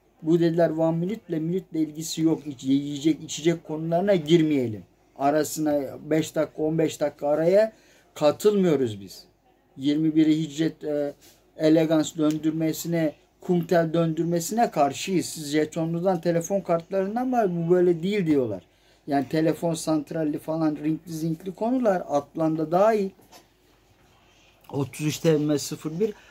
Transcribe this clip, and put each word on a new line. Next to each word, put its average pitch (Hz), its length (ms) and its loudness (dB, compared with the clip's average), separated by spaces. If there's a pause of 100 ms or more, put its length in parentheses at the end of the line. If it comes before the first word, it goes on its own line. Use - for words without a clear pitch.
(220)
Bu 165 180 2
dediler 165 300 4
one 165 280 0
minute'le, 175 420 -4
minute'le 170 400 -4
ilgisi 156 420 -6
yok. 156 260 0
İç-, 131 160 -12
yiyecek, 143 600 0
içecek 160 400 -2
konularına 165 520 0
girmeyelim. 147 680 2 (340)
Arasına 147 640 0 (280)
beş 156 260 0
dakika, 156 260 -4
on 156 160 0
beş 160 240 0
dakika 143 260 -4
araya 180 440 4 (420)
katılmıyoruz 147 880 2
biz. 92 220 -20 (540)
Yirmi 147 380 0
biri 156 220 4
Hicret, 156 460 -4
e, 147 300 -4 (440)
elegans 156 600 4
döndürmesine, 156 960 0 (280)
kumtel 170 520 2
döndürmesine 170 760 0
karşıyız. 151 540 0
Siz 147 260 -10
jetonludan, 165 680 -2
telefon 175 400 -2
kartlarından 190 680 -2
var, 226 260 0
bu 165 140 -2
böyle 180 320 4
değil 196 240 0
diyorlar. 123 360 0 (440)
Yani 139 220 -2
telefon 160 440 0
santralli 156 640 -4
falan, 156 440 -2
rinkli 160 300 -4
zinkli 160 420 -6
konular, 226 540 0
Atlan'da 156 600 -2
dahil. 196 380 2 (1600)
Otuz 139 360 -6
üç 151 120 -2
T 165 200 4
M 151 220 0
sıfır 156 400 -8
bir. 208 140 0 (180)